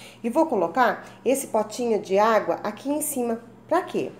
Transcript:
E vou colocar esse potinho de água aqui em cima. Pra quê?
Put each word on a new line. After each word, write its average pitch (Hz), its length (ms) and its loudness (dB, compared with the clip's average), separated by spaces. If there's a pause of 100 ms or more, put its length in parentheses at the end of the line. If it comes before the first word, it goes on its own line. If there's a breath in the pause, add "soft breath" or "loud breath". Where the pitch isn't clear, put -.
(240 loud breath)
E 226 60 -2
vou 302 160 4
colocar 208 600 2 (180 loud breath)
esse 180 240 0
potinho 220 520 0
de 190 200 0
água 202 440 4
aqui 220 260 -6
em 294 120 -2
cima. 233 380 -2 (280)
Pra 339 160 2
quê? 180 360 -4